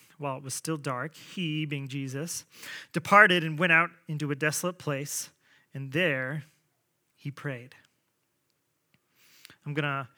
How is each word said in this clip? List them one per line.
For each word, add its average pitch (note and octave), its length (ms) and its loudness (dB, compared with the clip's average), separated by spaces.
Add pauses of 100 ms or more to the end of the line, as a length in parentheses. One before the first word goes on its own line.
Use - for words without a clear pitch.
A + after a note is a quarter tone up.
(180)
while C#3 180 -6
it C#3 60 -14
was C3 120 -10
still D#3+ 220 -4
dark, C3+ 380 -6
he," D#3 500 -6
being C#3 240 -6
Jesus, C3+ 560 -8 (480)
"departed F3+ 520 8
and D#3 140 -4
went E3+ 140 4
out E3 180 6 (180)
into D3 220 -4
a D3 40 -2
desolate D3+ 440 -2
place, - 520 -6 (420)
and C3+ 200 -10
there C#3+ 520 0 (720)
he - 160 -10
prayed." B2+ 440 -12 (1900)
I'm D3 60 -6
gonna, C#3 460 -2